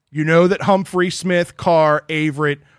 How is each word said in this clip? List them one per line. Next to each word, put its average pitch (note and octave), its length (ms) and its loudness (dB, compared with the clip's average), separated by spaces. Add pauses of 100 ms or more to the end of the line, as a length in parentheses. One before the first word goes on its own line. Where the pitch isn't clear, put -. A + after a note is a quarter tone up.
You D3+ 140 -6
know E3 240 4
that F#3+ 140 -2
Humphrey, F#3 480 0
Smith, F3 480 -4
Carr, D#3 500 2
Averett D3+ 520 -2 (200)